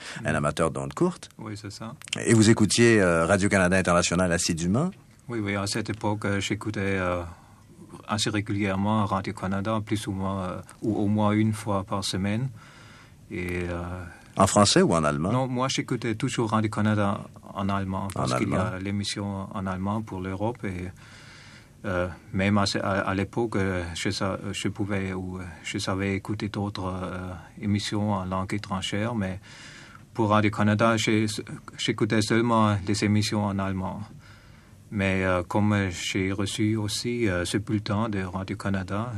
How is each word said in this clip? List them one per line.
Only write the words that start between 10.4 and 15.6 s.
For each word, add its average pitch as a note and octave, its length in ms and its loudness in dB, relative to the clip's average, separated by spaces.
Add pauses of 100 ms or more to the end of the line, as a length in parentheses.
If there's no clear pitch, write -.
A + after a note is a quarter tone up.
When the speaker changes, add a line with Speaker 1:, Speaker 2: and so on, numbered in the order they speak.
Speaker 2:
euh, F2+ 120 -6 (260)
ou A2+ 140 0
au G2+ 120 2
moins G#2 240 4
une A2 220 4
fois G#2 300 -2
par G2+ 200 -4
semaine. G#2 460 -2 (800)
Et, F2+ 400 -4
euh, F2 120 -6 (540)
Speaker 1:
En F2+ 120 4
français G#2 340 6
ou D3+ 120 4
en E2 100 4
allemand ? D2+ 280 2
Speaker 2:
Non, B2+ 160 2
moi B2+ 220 -2